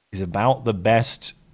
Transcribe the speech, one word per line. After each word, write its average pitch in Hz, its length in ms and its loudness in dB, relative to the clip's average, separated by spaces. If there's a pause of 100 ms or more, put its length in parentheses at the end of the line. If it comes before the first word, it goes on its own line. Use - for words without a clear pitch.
(120)
is 95 100 -6
about 110 440 0
the 113 80 0
best 110 600 0 (200)